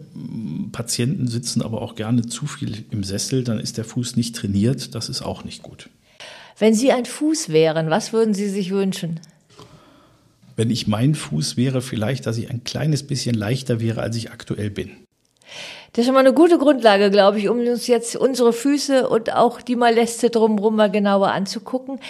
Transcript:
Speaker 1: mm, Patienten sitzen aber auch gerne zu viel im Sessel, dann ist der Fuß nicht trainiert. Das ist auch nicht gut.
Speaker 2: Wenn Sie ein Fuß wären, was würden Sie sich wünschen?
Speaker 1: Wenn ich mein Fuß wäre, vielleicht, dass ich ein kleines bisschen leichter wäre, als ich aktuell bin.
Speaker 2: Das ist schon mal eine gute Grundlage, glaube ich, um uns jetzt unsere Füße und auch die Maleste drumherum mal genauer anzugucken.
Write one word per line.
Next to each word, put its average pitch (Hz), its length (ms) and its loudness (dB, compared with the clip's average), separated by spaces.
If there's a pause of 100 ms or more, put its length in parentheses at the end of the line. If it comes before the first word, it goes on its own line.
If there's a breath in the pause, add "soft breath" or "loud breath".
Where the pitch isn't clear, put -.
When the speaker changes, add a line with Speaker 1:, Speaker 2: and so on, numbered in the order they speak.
(140)
Speaker 1:
mm, - 580 -8
Patienten 123 560 -4
sitzen 117 340 -4
aber 113 200 -6
auch 110 140 -10
gerne 113 300 0
zu 120 200 -8
viel 113 440 -10
im 101 160 -6
Sessel, 101 400 -4
dann 110 140 -2
ist - 180 -8
der 110 80 -6
Fuß - 320 -6
nicht 117 180 -2
trainiert. 110 600 -2
Das 113 120 -8
ist - 140 -8
auch - 240 -10
nicht - 180 -16
gut. - 260 -20 (720 loud breath)
Speaker 2:
Wenn 220 140 6
Sie 247 180 4
ein 247 140 0
Fuß 302 440 -2
wären, 160 400 4
was 190 220 0
würden 220 220 2
Sie 202 160 -2
sich 190 220 -4
wünschen? 185 500 -2 (1400 soft breath)
Speaker 1:
Wenn 113 120 0
ich - 160 -2
mein 120 300 2
Fuß - 400 -6
wäre, 131 260 0
vielleicht, 127 460 -4
dass 113 100 -4
ich - 140 -8
ein 120 120 -6
kleines 143 440 -2
bisschen 127 260 -4
leichter 113 460 -2
wäre, 113 220 -2
als 117 160 -4
ich 113 140 -8
aktuell - 380 -8
bin. 82 220 -8 (1040 loud breath)
Speaker 2:
Das 233 100 0
ist - 40 0
schon 262 60 2
mal 269 60 6
eine 262 140 8
gute 339 260 8
Grundlage, 226 500 6
glaube 202 300 6
ich, 196 100 0
um 240 100 0
uns 240 280 -2
jetzt 233 280 0
unsere 240 380 2
Füße 277 540 2
und - 260 0
auch 233 280 2
die 247 160 -4
Maleste 233 520 2
drumherum 220 460 2
mal 214 160 4
genauer 196 400 2
anzugucken. 247 680 -6 (100)